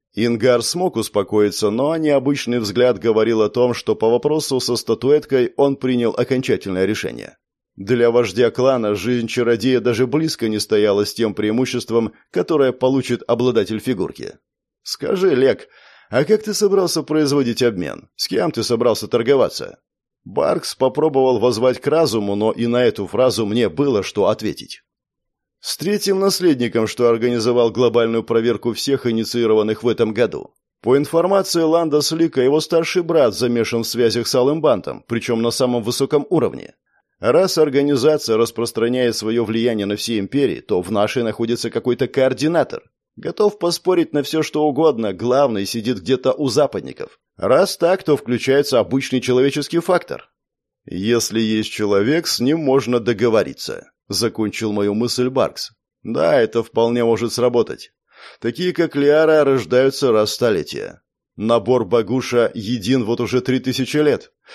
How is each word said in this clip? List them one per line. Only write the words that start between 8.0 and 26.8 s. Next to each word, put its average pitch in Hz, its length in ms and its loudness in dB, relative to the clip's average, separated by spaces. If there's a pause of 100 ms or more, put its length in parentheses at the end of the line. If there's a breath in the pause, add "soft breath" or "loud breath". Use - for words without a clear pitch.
вождя 117 400 2
клана 123 420 0
жизнь 117 320 -2
чародея 117 540 0
даже 120 260 0
близко 151 420 -2
не 107 120 -2
стояла 104 440 2
с 101 100 -6
тем 110 200 -2
преимуществом, 113 800 -2 (180 soft breath)
которое 143 420 2
получит 127 540 0
обладатель 113 540 0
фигурки. 87 580 -6 (440)
«Скажи, 185 520 -2
Лек, 127 340 2 (420 soft breath)
а 135 140 0
как 214 200 2
ты 214 100 -6
собрался 190 480 2
производить 143 600 0
обмен? 87 520 -2
С - 140 -6
кем 196 240 -2
ты 113 100 -4
собрался 113 460 0
торговаться?» 117 680 0 (460)
Баркс - 500 -2
попробовал 131 640 2
воззвать 123 420 2
к - 60 -16
разуму, 117 480 0
но 107 160 0
и 117 160 -2
на 120 180 2
эту 107 220 0
фразу 113 380 0
мне 107 240 0
было 110 340 0
что 98 260 0
ответить. 107 540 -6 (760)
«С - 160 -10
третьим 202 420 -2
наследником, 143 680 0